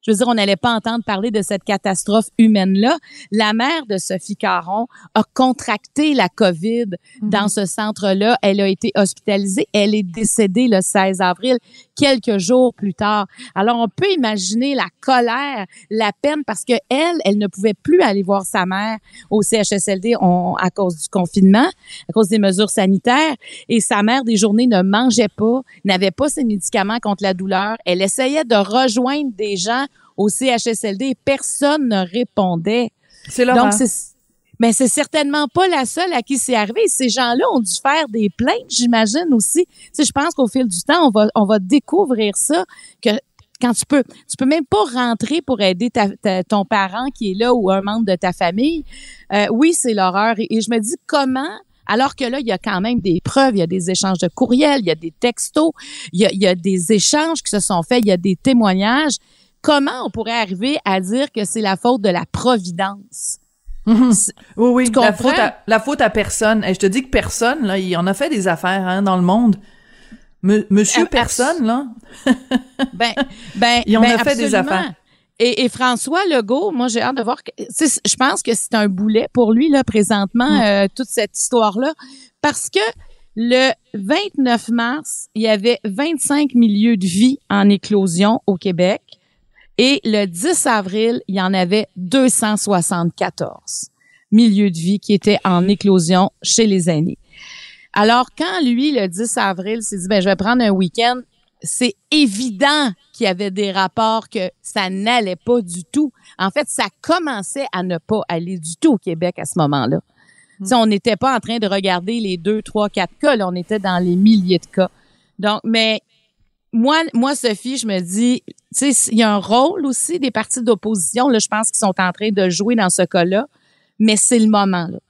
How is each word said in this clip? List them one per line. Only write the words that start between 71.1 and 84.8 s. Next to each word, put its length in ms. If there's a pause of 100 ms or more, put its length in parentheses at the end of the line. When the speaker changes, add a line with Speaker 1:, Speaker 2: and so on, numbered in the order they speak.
Speaker 2:
personne, 540
là. 220 (380)
<laughs> 80 (600)
Speaker 1:
Ben, 200 (420)
ben, 300
Speaker 2:
Il 120
en 40
Speaker 1:
ben, 100
Speaker 2:
a 120
fait 120
des 180
Speaker 1:
absolument. 240
Speaker 2:
affaires. 160 (460)
Speaker 1:
Et, 240
et 60
François 600
Legault, 420
moi, 180
j'ai 120
hâte 160
de 60
voir 200
que, 140
tu 120
sais, 360
je 100
pense 260
que 120
c'est 220
un 120
boulet 460
pour 180
lui, 180
là, 140
présentement, 760
Speaker 2:
Mm. 20
Speaker 1:
euh, 320
toute 160
cette 280
histoire-là, 560 (480)
parce 280
que 100 (560)
le 360 (220)
vingt-neuf 760
mars, 640